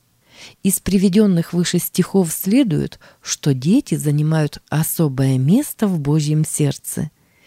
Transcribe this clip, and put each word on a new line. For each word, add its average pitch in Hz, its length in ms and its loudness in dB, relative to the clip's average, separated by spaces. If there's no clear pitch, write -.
Из - 180 -2
приведённых 185 720 2
выше 175 260 0
стихов 180 540 0
следует, 190 640 -2
что - 320 -2
дети 165 420 0
занимают 151 720 0
особое 135 720 0
место 202 500 0
в 185 100 0
Божьем 151 460 0
сердце. - 680 -4